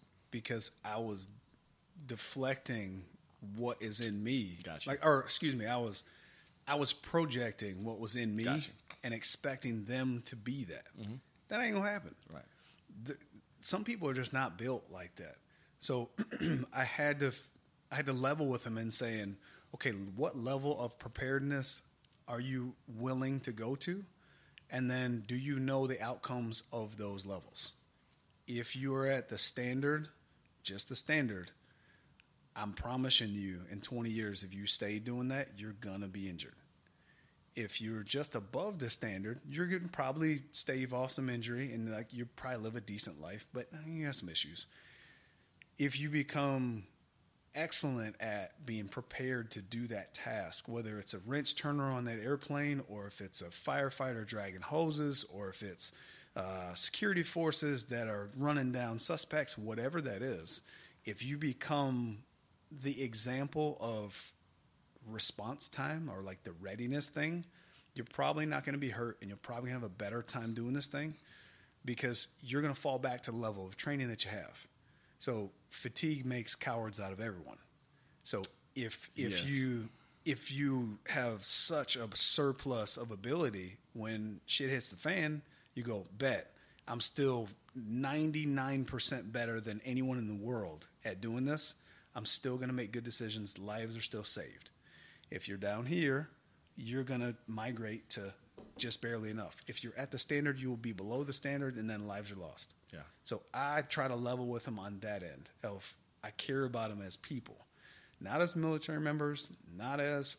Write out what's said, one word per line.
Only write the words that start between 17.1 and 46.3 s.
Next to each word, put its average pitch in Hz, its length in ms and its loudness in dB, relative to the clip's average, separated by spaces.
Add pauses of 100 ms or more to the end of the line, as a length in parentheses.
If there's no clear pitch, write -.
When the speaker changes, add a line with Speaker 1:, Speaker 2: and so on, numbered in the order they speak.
Speaker 1:
to, 139 80 6
f-, - 220 -4 (420)
I 131 40 -2
had 143 120 2
to 135 60 4
level 139 340 4
with 123 160 2
them 113 140 -2
and 113 160 0
saying, 107 440 2 (380)
"Okay, 131 160 2
what 98 460 -2
level 135 420 2
of 120 200 -2
preparedness 135 840 0 (460)
are 120 120 -2
you 127 340 -2 (240)
willing 131 440 2
to 127 100 -2
go 110 240 0
to? 185 280 -2 (680)
And 127 180 2
then 123 380 2
do 123 80 0
you 135 240 0
know 135 280 4
the 127 140 0
outcomes 120 680 -2
of 107 260 -4
those 101 280 -4
levels?" - 480 -2 (760)
If 120 280 -2
you 135 200 0
are 135 120 4
at 131 220 2
the 107 80 -4
standard, 139 720 4 (540)
just 95 260 -2
the 127 60 2
standard, 113 560 4 (1040)
I'm 104 180 -2
promising 123 560 4
you 98 320 -2 (100)
in 101 100 -6
twenty 117 280 -2
years, 104 340 0
if 92 100 -10
you 101 140 -6
stay 104 320 2
doing 123 300 -2
that, 135 280 -2
you're 107 160 -6
gonna 101 360 -4
be 98 200 -4
injured. 80 260 -6 (1000)
If 113 260 -2
you're 110 220 -2
just 139 320 0
above 135 440 -2
the 120 100 0
standard, 107 580 0
you're 156 200 0
gonna 180 200 0
probably 147 540 2 (100)
stave 131 420 2
off 127 180 2
some 135 180 0
injury 120 420 0
and, 113 200 -2
like, 110 200 -4
you 120 140 -4
probably 127 380 -4
live 113 120 -2
a 117 60 -6
decent 101 400 -4
life, 92 320 -8
but, 123 200 -4
uh, 160 40 -10 (100)
you 160 180 -4
have 139 100 0
some 92 140 0
issues. - 360 -2 (1120)
If 139 220 2
you 147 100 -2
become 135 760 2 (680)